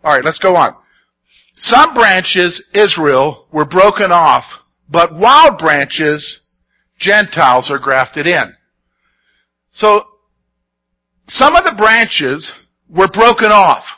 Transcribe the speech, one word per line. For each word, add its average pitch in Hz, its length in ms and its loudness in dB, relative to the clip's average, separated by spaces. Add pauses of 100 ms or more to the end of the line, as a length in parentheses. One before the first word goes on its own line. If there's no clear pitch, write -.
All 151 100 -2
right, 131 120 -2
let's 156 160 -4
go 185 160 0
on. 151 180 0 (800)
Some 285 360 0
branches, 185 800 -2
Israel, 151 800 -2
were 151 140 -2
broken 190 460 0
off, 151 320 2 (440)
but 165 260 -2
wild 247 440 4
branches, 151 880 -4 (520)
Gentiles, 156 720 0
are 139 80 -4
grafted 135 480 -4
in. 156 280 -4 (1160)
So, 214 320 0 (1200)
some 294 280 0
of 370 80 2
the 311 120 -4
branches 208 760 -2 (380)
were 165 240 0
broken 226 400 2
off. 180 320 2 (140)